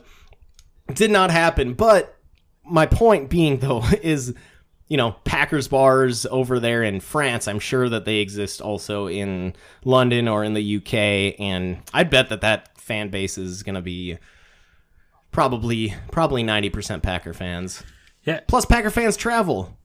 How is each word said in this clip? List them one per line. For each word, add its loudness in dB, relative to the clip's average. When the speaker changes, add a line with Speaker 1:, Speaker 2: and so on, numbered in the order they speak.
Speaker 1:
it -10
did 4
not 4
happen. 2
But 4
my 4
point 4
being, 2
though, 0
<laughs> 2
is, -2
you -2
know, 0
Packers -2
bars 4
over -2
there 2
in -2
France, -2
I'm -4
sure 0
that -2
they 0
exist -4
also -6
in -6
London 4
or 0
in -2
the -2
U -4
K, 0
and -6
I 2
bet 2
that -8
that -2
fan -8
base -6
is -10
gonna -8
be -10
probably, 0
probably 0
ninety 0
percent -6
Packer -4
fans. -10
Speaker 2:
Yeah. -4
Speaker 1:
Plus, 2
Packer 2
fans 0
travel -2